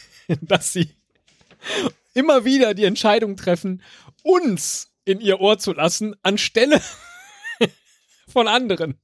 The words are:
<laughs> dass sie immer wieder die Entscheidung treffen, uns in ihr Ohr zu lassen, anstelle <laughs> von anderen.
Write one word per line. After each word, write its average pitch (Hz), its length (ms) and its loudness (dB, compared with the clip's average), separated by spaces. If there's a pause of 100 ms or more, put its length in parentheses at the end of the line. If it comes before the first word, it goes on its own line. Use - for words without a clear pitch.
<laughs> - 360 -8
dass - 320 -2
sie 170 180 -2 (1200)
immer 269 320 2
wieder 254 300 2
die 208 100 0
Entscheidung 208 520 0
treffen, 185 440 -4 (400)
uns 330 720 0 (140)
in 196 140 -2
ihr 196 220 0
Ohr 208 160 4
zu 196 160 -6
lassen, 180 480 -2
anstelle 226 580 2 (800)
<laughs> - 680 -8
von 233 200 0
anderen. 190 560 -2